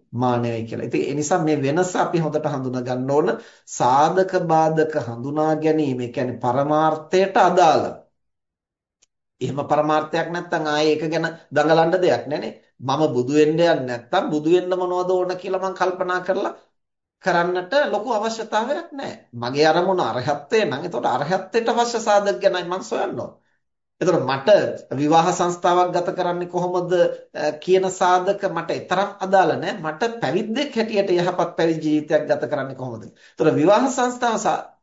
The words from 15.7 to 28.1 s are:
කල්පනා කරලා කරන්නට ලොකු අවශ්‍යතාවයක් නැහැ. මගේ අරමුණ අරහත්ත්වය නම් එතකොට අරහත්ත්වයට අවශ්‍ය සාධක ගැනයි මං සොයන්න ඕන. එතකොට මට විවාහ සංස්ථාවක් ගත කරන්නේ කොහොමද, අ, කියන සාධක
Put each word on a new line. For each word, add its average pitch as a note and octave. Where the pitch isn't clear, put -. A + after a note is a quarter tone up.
කල්පනා F#3
කරලා F#3+
කරන්නට F3+
ලොකු G3
අවශ්‍යතාවයක් A3+
නැහැ. C4+
මගේ B2+
අරමුණ F3
අරහත්ත්වය C#3+
නම් C#3+
එතකොට C3+
අරහත්ත්වයට F#3
අවශ්‍ය A#3
සාධක G3+
ගැනයි F3+
මං F3+
සොයන්න C4+
ඕන. -
එතකොට D#3
මට C3+
විවාහ D3+
සංස්ථාවක් F3
ගත F3
කරන්නේ F3
කොහොමද, F3
අ, D3+
කියන F#3
සාධක F#3